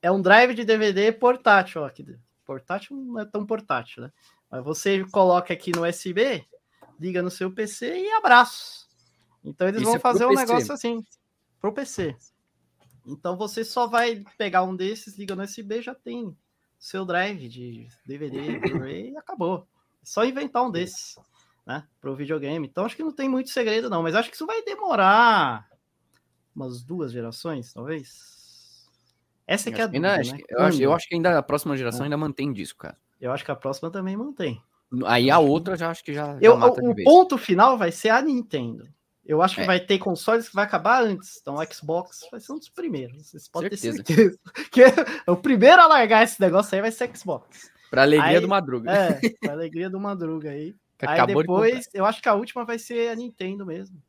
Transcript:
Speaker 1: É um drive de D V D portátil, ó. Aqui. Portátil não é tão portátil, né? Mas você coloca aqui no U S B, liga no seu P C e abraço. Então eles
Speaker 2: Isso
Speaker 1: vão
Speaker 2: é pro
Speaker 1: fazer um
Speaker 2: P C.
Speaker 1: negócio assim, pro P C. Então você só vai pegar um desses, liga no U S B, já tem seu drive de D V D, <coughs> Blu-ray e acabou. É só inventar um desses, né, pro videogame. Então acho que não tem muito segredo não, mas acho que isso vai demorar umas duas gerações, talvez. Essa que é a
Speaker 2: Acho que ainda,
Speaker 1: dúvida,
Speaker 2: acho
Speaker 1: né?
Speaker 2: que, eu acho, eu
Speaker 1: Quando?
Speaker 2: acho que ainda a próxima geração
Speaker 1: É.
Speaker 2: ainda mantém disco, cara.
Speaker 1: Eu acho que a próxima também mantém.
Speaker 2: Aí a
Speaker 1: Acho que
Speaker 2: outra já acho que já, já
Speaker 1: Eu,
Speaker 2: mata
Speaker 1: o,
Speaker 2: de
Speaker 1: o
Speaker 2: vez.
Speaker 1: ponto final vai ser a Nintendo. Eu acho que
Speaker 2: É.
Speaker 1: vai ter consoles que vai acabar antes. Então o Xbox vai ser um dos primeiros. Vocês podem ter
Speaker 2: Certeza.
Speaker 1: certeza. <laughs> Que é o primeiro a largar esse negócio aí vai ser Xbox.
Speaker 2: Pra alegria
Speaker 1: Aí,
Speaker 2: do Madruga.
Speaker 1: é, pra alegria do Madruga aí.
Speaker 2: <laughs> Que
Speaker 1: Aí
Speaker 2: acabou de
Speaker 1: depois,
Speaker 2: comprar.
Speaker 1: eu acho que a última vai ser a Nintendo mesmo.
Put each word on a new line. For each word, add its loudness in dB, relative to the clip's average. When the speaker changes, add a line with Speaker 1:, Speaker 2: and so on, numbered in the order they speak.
Speaker 1:
É 0
um 0
drive 6
de -6
D 2
V 0
D 2
portátil, 2
ó. -6
Aqui. -16
Portátil -12
não -12
é -10
tão -8
portátil, -8
né? -18
Mas -12
você -4
coloca 2
aqui -8
no -4
U -2
S -6
B, -2
liga -4
no -4
seu -6
P -6
C -8
e -4
abraço. 4
Então -6
eles -4
Speaker 2:
Isso 0
Speaker 1:
vão 4
Speaker 2:
é -4
pro 0
Speaker 1:
fazer 2
um 4
Speaker 2:
P 6
C. 0
Speaker 1:
negócio 0
assim, -6
pro -6
P -8
C. -8
Então -8
você -8
só -2
vai -2
pegar 0
um -6
desses, -8
liga -10
no -8
U -8
S -14
B, -8
já -14
tem -12
seu -10
drive -4
de -16
D -14
V -10
D, -8
<coughs> -
Blu-ray -6
e -16
acabou. -8
É -20
só -2
inventar -4
um -6
desses, -8
né, -10
pro -8
videogame. -6
Então -6
acho -10
que -10
não -6
tem -6
muito -4
segredo -2
não, -2
mas -2
acho 0
que -20
isso -10
vai -6
demorar 2
umas -12
duas -10
gerações, -10
talvez. -14
Essa -4
que -4
é 0
a 0
Speaker 2:
Acho -8
que -6
ainda, 0
Speaker 1:
dúvida, 0
Speaker 2:
acho -4
Speaker 1:
né? -12
Speaker 2:
que, -16
eu -2
acho, 2
eu 2
Speaker 1:
Quando? 4
Speaker 2:
acho -8
que -6
ainda 2
a 0
próxima -4
geração -6
Speaker 1:
É. -4
Speaker 2:
ainda -4
mantém -6
disco, -12
cara. -18
Speaker 1:
Eu -8
acho -6
que -8
a -4
próxima -8
também -8
mantém. -8
Speaker 2:
Aí 2
a 6
Speaker 1:
Acho 6
que 4
Speaker 2:
outra -2
já -6
acho -12
que -10
já, -8
já -14
Speaker 1:
Eu, 10
Speaker 2:
mata 4
Speaker 1:
o, -4
Speaker 2:
de 0
Speaker 1:
o 0
Speaker 2:
vez. -2
Speaker 1:
ponto 8
final 4
vai -2
ser -2
a 4
Nintendo. -6
Eu 0
acho 0
que -6
Speaker 2:
É. -4
Speaker 1:
vai 2
ter 0
consoles -2
que -16
vai 0
acabar 0
antes. -6
Então -10
o -8
Xbox -8
vai -16
ser -16
um -12
dos -20
primeiros. -10
Vocês -20
podem -8
ter -10
Speaker 2:
Certeza. -8
Speaker 1:
certeza. 4
<laughs> -14
Que 10
é 4
o 4
primeiro 8
a 10
largar 6
esse -2
negócio 2
aí 0
vai -2
ser -6
Xbox. -12
Speaker 2:
Pra 4
alegria 6
Speaker 1:
Aí, 8
Speaker 2:
do 0
Madruga. -2
Speaker 1:
é, 2
pra -4
alegria -8
do -8
Madruga -8
aí. -12
Speaker 2:
<laughs> -20
Que -4
Speaker 1:
Aí -2
Speaker 2:
acabou 2
de -4
Speaker 1:
depois, 0
Speaker 2:
comprar. -12
Speaker 1:
eu 0
acho -2
que 0
a 4
última -6
vai -8
ser -6
a -8
Nintendo -10
mesmo. -14